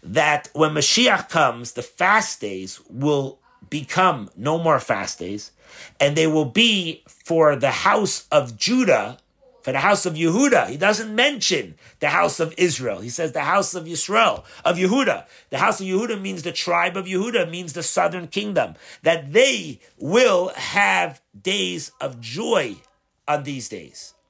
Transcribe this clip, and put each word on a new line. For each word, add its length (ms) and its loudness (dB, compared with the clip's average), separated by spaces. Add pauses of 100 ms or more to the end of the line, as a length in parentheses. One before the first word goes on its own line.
that 480 0
when 180 2
Mashiach 580 2
comes, 440 0
the 100 -8
fast 580 0
days 480 -10
will 520 -2 (300)
become 640 0
no 200 -2
more 220 2
fast 400 -4
days, 320 -10 (480)
and 180 4
they 120 4
will 160 2
be 640 0
for 480 2
the 140 0
house 600 0
of 260 2
Judah, 600 2 (440)
for 100 -4
the 80 -2
house 260 2
of 80 -4
Yehuda. 540 2
He 80 -8
doesn't 380 0
mention 640 0 (220)
the 120 0
house 280 0
of 180 -2
Israel. 440 0
He 80 -12
says 240 -4
the 80 -4
house 340 0
of 100 -8
Yisrael, 600 0 (200)
of 120 2
Yehuda. 480 2 (260)
The 80 -6
house 220 0
of 60 -6
Yehuda 340 -2
means 220 -8
the 100 -6
tribe 440 -2
of 100 -8
Yehuda, 440 -2
means 220 -10
the 100 -8
southern 460 -2
kingdom, 460 -2 (280)
that 300 0
they 480 2 (180)
will 520 4
have 680 0 (200)
days 500 -4 (100)
of 200 -8
joy 560 -2 (500)
on 180 0
these 240 -8
days. 460 -16 (160)